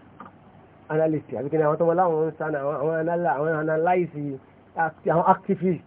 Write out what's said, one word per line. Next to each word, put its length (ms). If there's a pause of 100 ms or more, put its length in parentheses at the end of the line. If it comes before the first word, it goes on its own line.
(880)
analyst 440
àbí 200
kíní, 140
àwọn 140
tó 80
wọ́n 100
láwọn 320
ń 40
sá, 140
àwọn, 300
àwọn 200
anal-, 300
àwọn 300
analyze 800 (380)
act-, 320
àwọn 180
activist, 600